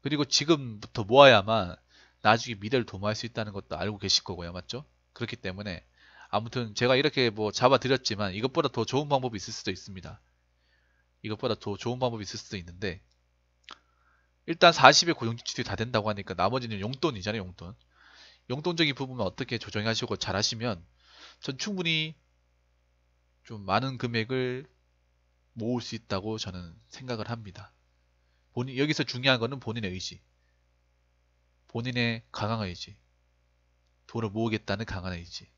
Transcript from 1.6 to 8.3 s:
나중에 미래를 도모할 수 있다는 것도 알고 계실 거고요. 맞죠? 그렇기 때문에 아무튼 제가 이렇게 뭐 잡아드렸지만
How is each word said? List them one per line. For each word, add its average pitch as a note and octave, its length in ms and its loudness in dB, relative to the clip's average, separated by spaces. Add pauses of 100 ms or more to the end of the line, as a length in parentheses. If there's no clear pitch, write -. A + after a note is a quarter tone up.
나중에 A2+ 340 4
미래를 G#2+ 300 0
도모할 G#2 300 -4
수 A2 100 -8
있다는 G#2+ 280 -6
것도 F#2+ 240 -8
알고 G2+ 200 -2
계실 - 260 0
거고요. E2+ 300 -8
맞죠? A#2 320 -10 (280)
그렇기 A#2+ 240 -8
때문에 F#2+ 460 -8 (460)
아무튼 A2+ 460 -4
제가 B2 200 4
이렇게 C3+ 340 2
뭐 G#2 220 -2
잡아드렸지만 B2 840 0